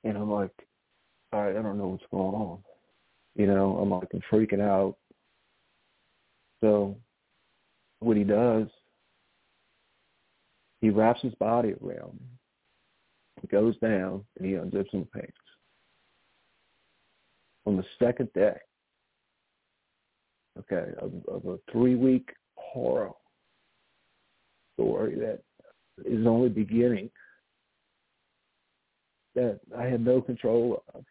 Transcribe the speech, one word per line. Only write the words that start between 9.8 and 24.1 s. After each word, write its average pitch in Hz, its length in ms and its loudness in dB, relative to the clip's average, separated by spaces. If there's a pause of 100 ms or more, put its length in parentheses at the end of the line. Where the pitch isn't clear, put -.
he 110 80 4
wraps 110 320 4
his 120 140 -6
body 110 400 0
around - 440 -14
me, 127 80 -20 (1160)
he - 60 -14
goes 107 320 2
down, 95 440 -2 (120)
and 185 100 -8
he 98 80 -2
unzips 92 400 -4
my 95 180 -4
pants. - 240 -14 (2250)
On 104 100 2
the 92 80 -2 (140)
second 120 340 0
day, 98 240 2 (2000)
okay, - 400 -6
of, 101 140 -10 (160)
of 92 180 -10
a 90 120 -8 (120)
three-week 127 640 2 (200)
horror 123 580 -4 (1600)